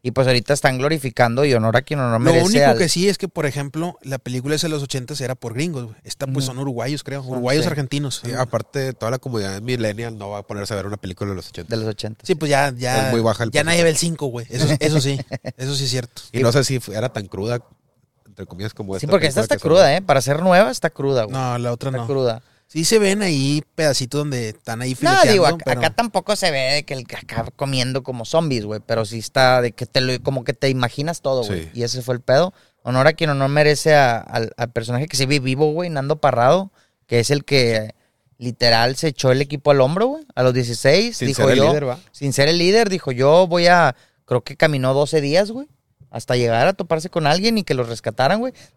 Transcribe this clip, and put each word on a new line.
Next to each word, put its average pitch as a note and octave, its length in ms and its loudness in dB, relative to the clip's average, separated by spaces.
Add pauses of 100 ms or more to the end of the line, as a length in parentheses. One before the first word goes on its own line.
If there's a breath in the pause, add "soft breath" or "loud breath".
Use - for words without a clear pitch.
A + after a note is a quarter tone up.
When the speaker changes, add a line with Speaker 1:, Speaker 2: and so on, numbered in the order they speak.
Speaker 1:
Y, B2 60 -2
pues, B2+ 160 2
ahorita B2 260 2
están C3+ 260 2
glorificando C3 640 0
y C3+ 100 4
honor A2+ 220 2
a C3+ 60 4
quien D3 180 -6
honor A#2+ 140 0
Speaker 2:
Lo A#2 40 2
Speaker 1:
merece E3 260 4
Speaker 2:
único D#3+ 200 4
Speaker 1:
al B2+ 120 6
Speaker 2:
que F3 120 2
sí F#3 200 2
es F#3 100 0
que, F#3 100 -8
por D3+ 180 -4
ejemplo, C#3+ 560 -6
la C3+ 160 -8
película B2+ 380 -4
esa D#3 100 -2
de D#3 60 -2
los D3 100 -4
ochentas C#3 380 -8
era B2 160 -4
por A2+ 180 -10
gringos, C#3+ 300 -4
güey. G#2+ 180 -14
Esta, - 240 -8
pues, C3+ 120 -2
Speaker 1:
Ujú. C3+ 80 -2
Speaker 2:
son B2+ 120 -8
uruguayos, C#3 460 -6
creo. C#3 160 -10
Speaker 1:
Ah, C3 80 -14
Speaker 2:
Uruguayos, B2+ 340 0
Speaker 1:
sí. E3+ 80 0
Speaker 2:
argentinos. C#3+ 540 -4
Speaker 3:
Sí, A#2+ 80 -6
Speaker 2:
Ajá. A#2+ 100 -4
Speaker 3:
aparte, B2 520 -4
toda A2+ 180 -6
la C3 80 -4
comunidad G2+ 420 -6
millennial A2+ 560 -4
no G2+ 120 -12
va G#2 80 -10
a G2 40 -12
ponerse G#2 320 -8
a - 20 -4
ver F#2+ 120 -6
una G#2 80 -8
película G2 340 -8
de F#2+ 60 -6
los F2 100 -12
ochentas. E2+ 240 -14
Speaker 1:
De A2+ 140 -2
los A2 100 -4
ochentas. - 320 -12
Speaker 2:
Sí, F#3 80 0
pues, D3+ 160 -2
ya, C#3 260 2
ya, B2+ 300 -2
Speaker 3:
Es C3 60 0
muy A2+ 80 2
baja A2+ 240 0
el A2 80 -4
Speaker 2:
ya D3 100 2
nadie E3+ 160 2
Speaker 3:
porcentaje. E3+ 60 4
Speaker 2:
ve E3 60 6
el D3+ 60 -2
cinco, D#3+ 300 -2
güey. A#2 240 -8
Eso, B2+ 160 0 (140)
eso D3+ 200 2
sí. C#3 200 -2 (180)
Speaker 1:
<laughs> - 180 -12
Speaker 2:
Eso C3+ 200 -6
sí C#3 80 -4
es B2 60 -4
cierto. B2 320 -8 (100)
Speaker 3:
Y B2 80 -4
no A#2 100 4
sé C3 140 4
si B2+ 160 -2
fu-, - 140 -14
era A2 180 -4
tan G2+ 140 -8
cruda, A2+ 340 -6 (680)
entre G2 200 -18
comillas, G2 280 -12
como G2 200 -10
Speaker 1:
Sí, F#2+ 120 -6
Speaker 3:
esta - 60 -6
Speaker 1:
porque D#3+ 160 4
esta C#3 140 0
Speaker 3:
película B3+ 120 0
Speaker 1:
está - 20 0
Speaker 3:
que - 120 -4
Speaker 1:
cruda, F3 160 6
Speaker 3:
salió. D3+ 140 4
Speaker 1:
¿eh? G3 40 -4
Para C#3+ 180 2
ser C#3 220 -2
nueva, F#3+ 300 4
está E3+ 180 -4
cruda, C#3 360 -2
güey. G2+ 100 -10
Speaker 2:
No, B2 220 -2
la A#2+ 120 -4
otra C3+ 200 -6
Speaker 1:
Está C3 100 -6
Speaker 2:
no. A2+ 80 -8
Speaker 1:
cruda. B2+ 340 -2 (240)
Speaker 2:
Sí D#3+ 200 -4
se A3+ 120 4
ven G3+ 220 2
ahí D3 420 0 (120)
pedacitos C#3+ 480 0
donde B2+ 260 -4
están A2+ 320 -10
ahí B2+ 120 -4
Speaker 1:
No, B2+ 40 -4
Speaker 2:
fileteando, E4+ 360 4
Speaker 1:
digo, F3+ 140 6
ac-, D#3+ 160 2
Speaker 2:
pero B2+ 180 -2
Speaker 1:
acá D#3+ 100 2
tampoco G#3 460 -2
se F3+ 140 0
ve C#3 80 -2 (140)
de D3 120 -2
que C#3+ 100 -10
el, C3 60 -6
acá A2+ 440 -10 (100)
comiendo C3 480 -2
como B2 220 -10
zombies, C#3 400 0
güey, G#2 220 -8
pero A2+ 180 -2
sí A2 140 -8
está B2+ 420 2
de A#2+ 120 -2
que - 120 -10
te - 160 -2
lo, B2+ 220 -4
como C3+ 200 -4
que B2+ 120 -4
te C3+ 160 0
imaginas C3 500 -4
todo, C3 240 -2
güey. F#2 200 -4
Speaker 3:
Sí. D#2+ 100 -14
Speaker 1:
Y A#2+ 80 -6
ese A#2+ 180 -4
fue B2 140 -4
el A#2+ 80 -8
pedo. D#3 320 2 (280 soft breath)
Honor C3 260 2
a D#3+ 40 4
quien D#3+ 160 -2
honor C#3 220 0
merece D3+ 440 4
a, B2+ 220 4
al, A2+ 400 -6
al B2 160 -4
personaje B2 340 -4
que C3 120 -6
se C3+ 80 0
ve C#3+ 120 2
vivo, C3 340 0
güey, F3 180 -4
Nando D3 260 -2
Parrado, D3 560 2 (340)
que A#2+ 140 2
es A2+ 100 -2
el C#3+ 140 0
que A2+ 500 0 (440)
literal A#2+ 580 2
se D#3+ 120 -2
echó C3 240 0
el C3+ 100 2
equipo C#3 280 -2
al C#3 120 6
hombro, F3 240 2
güey, D4+ 180 -6 (100)
a B2+ 80 -2
los B2+ 120 2
dieciséis, C3+ 640 0
Speaker 3:
Sin B2 100 -2
Speaker 1:
dijo A#2 140 0
Speaker 3:
ser - 80 4
el B2+ 80 4
Speaker 1:
yo, C#3 100 4
Speaker 3:
líder, D3 180 0
¿va? B2 120 -6 (120)
Speaker 1:
sin C#3 220 -6
ser C#3 160 4
el E3+ 80 2
líder, G3+ 320 4
dijo, E3+ 240 -4
"Yo D3 340 4
voy E3+ 200 2
a", E3+ 280 6 (300 soft breath)
creo B2 200 -2
que C#3 120 -14
caminó C3+ 380 2
doce D3 260 2
días, E3+ 300 0
güey, C4 180 -10 (420)
hasta B2 260 -4
llegar A#2+ 300 2
a G3 60 2
toparse E3+ 380 -4
con D#3+ 160 -2
alguien G3+ 320 2
y F#3+ 60 -4
que D3+ 100 -2
los B2 160 -2
rescataran, C3 500 -2
güey, B3+ 140 -6 (220 soft breath)